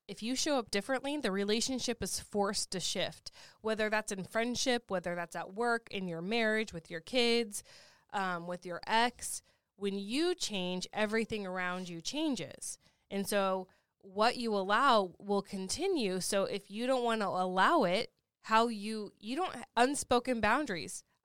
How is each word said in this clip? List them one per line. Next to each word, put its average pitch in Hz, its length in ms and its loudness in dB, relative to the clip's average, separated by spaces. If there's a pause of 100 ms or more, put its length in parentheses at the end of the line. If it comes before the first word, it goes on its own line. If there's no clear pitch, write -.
if - 140 -12
you 233 140 -2
show 285 240 2
up 226 100 -6
differently, 262 480 -2
the 247 140 0
relationship 220 720 0
is - 160 -4
forced 202 520 -2
to 190 80 -4
shift, - 520 -4 (300)
whether 214 280 0
that's 214 220 0
in 190 140 -6
friendship, 240 680 -2
whether 175 240 -2
that's 170 200 -8
at 170 180 -8
work, 233 380 0
in 190 160 -4
your 165 140 -4
marriage, 220 520 0
with 170 180 -10
your 170 80 -8
kids, 233 640 2 (500)
um, 180 340 -2
with 180 180 -8
your 170 200 -8
ex. 233 560 0 (360)
When 196 200 -2
you 269 380 0
change, 180 560 -2
everything 214 560 -2
around 180 400 -4
you 170 140 -10
changes. 262 760 -4 (320)
And 196 180 -4
so 190 420 0 (320)
what 208 360 2
you 226 180 -2
allow 202 640 4
will 202 220 0
continue. 202 800 -2
So 196 220 0
if - 260 -4
you 220 180 -6
don't 254 160 2
wanna 220 240 2
allow 185 580 4
it, 185 260 2 (320)
how 226 240 4
you, 214 520 -6
you 226 160 -6
don't, 339 180 -2 (220)
unspoken 247 680 2
boundaries. 202 640 0 (220)